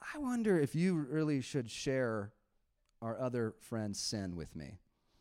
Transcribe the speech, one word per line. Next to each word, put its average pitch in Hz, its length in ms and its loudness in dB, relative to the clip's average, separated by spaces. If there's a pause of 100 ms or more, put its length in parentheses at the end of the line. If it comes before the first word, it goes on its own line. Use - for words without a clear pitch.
(140)
I 311 40 -8
wonder 233 420 4
if 139 140 2
you 175 220 4
really 147 460 2
should 123 280 -2
share 113 640 0 (720)
our 113 160 -4
other 120 400 0
friend's 107 400 -4
sin 95 360 -2
with 78 200 -8
me 76 240 -10 (420)